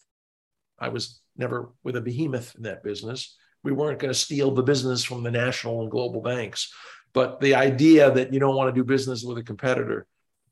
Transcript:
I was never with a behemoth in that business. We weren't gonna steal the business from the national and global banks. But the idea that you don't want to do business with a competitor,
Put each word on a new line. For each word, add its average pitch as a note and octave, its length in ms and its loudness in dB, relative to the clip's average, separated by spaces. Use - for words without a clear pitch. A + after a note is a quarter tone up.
I B2 120 -6
was A#2 320 -8
never B2 360 -6
with C3 120 -6
a A#2+ 60 -4
behemoth B2 540 -6
in A#2 80 -16
that G2+ 200 -10
business. A2 520 -10
We C#3+ 80 -4
weren't C#3+ 260 -2
gonna C3 160 -4
steal C#3 380 0
the B2 100 0
business B2+ 420 0
from B2 200 -8
the A#2+ 80 -4
national A#2 500 -2
and A2+ 80 -6
global A#2 320 -4
banks. A#2 500 -6
But B2+ 260 0
the C3+ 160 4
idea C#3 560 8
that B2+ 220 0
you C3+ 80 2
don't C3+ 160 2
want C3 180 0
to - 20 0
do B2+ 60 2
business B2 400 -2
with B2 140 -8
a A2+ 60 -8
competitor, A2+ 600 -4